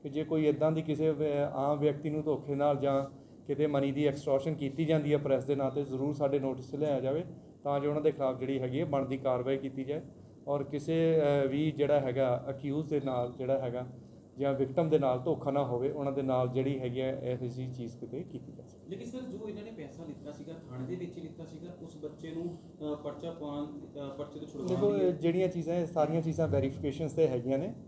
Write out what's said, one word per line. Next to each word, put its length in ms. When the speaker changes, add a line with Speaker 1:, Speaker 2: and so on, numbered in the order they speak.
Speaker 1:
ਕਿ 60
ਜੇ 140
ਕੋਈ 240
ਇੱਦਾਂ 240
ਦੀ 100
ਕਿਸੇ 280
ਵ-, 140
ਆਮ 260
ਵਿਅਕਤੀ 300
ਨੂੰ 140
ਧੋਖੇ 320
ਨਾਲ 220
ਜਾਂ 280
ਕਿਤੇ 200
ਮਨੀ 240
ਦੀ 140
ਐਕਸਟੋਰਸ਼ਨ 480
ਕੀਤੀ 320
ਜਾਂਦੀ 280
ਹੈ 40
ਪ੍ਰੈਸ 260
ਦੇ 120
ਨਾਂ 160
'ਤੇ, 120
ਜ਼ਰੂਰ 300
ਸਾਡੇ 260
ਨੋਟਿਸ 280
'ਤੇ 100
ਲਿਆਇਆ 220
ਜਾਵੇ 240
ਤਾਂ 160
ਜੋ 100
ਉਹਨਾਂ 120
ਦੇ 100
ਖਿਲਾਫ 280
ਜਿਹੜੀ 200
ਹੈਗੀ 200
ਹੈ 60
ਬਣਦੀ 320
ਕਾਰਵਾਈ 400
ਕੀਤੀ 260
ਜਾਏ। 180
ਔਰ 160
ਕਿਸੇ, 520
ਅਹ, 320
ਵੀ 240
ਜਿਹੜਾ 280
ਹੈਗਾ 500
ਅਕਿਊਜ਼ 400
ਦੇ 160
ਨਾਲ 320
ਜਿਹੜਾ 220
ਹੈਗਾ 280
ਜਾਂ 140
ਵਿਕਟਮ 360
ਦੇ 100
ਨਾਲ 240
ਧੋਖਾ 280
ਨਾ 120
ਹੋਵੇ, 280
ਉਹਨਾਂ 200
ਦੇ 100
ਨਾਲ 260
ਜਿਹੜੀ 320
ਹੈਗੀ 220
ਹੈ 220
ਇਹੋ 220
ਜਿਹੀ 280
ਚੀਜ਼ 240
ਕਿਤੇ 260
ਕੀਤੀ 280
ਜਾ 120
ਸਕੇ। 260
Speaker 2:
ਲੇਕਿਨ 180
ਸਰ, 140
ਜੋ 280
ਇਹਨਾਂ 140
ਨੇ 80
ਪੈਸਾ 340
ਲਿੱਤਾ 260
ਸੀਗਾ, 220
ਥਾਣੇ 160
ਦੇ 100
ਵਿੱਚ 220
ਹੀ 40
ਲਿੱਤਾ 240
ਸੀਗਾ, 240
ਉਸ 160
ਬੱਚੇ 340
ਨੂੰ, 140
ਅਹ, 500
ਪਰਚਾ 360
ਪਾਉਣ, 340
ਅਹ, 520
ਪਰਚੇ 220
ਤੋਂ 80
ਛੁਡਵਾਉਣ 200
Speaker 1:
ਦੇਖੋ, 240
Speaker 2:
ਲਈ 160
Speaker 1:
ਇਹ 60
ਜਿਹੜੀਆਂ 340
ਚੀਜ਼ਾਂ, 280
ਇਹ 100
ਸਾਰੀਆਂ 360
ਚੀਜ਼ਾਂ 260
ਵੈਰੀਫਿਕੇਸ਼ਨਸ 640
'ਤੇ 160
ਹੈਗੀਆਂ 300
ਨੇ। 160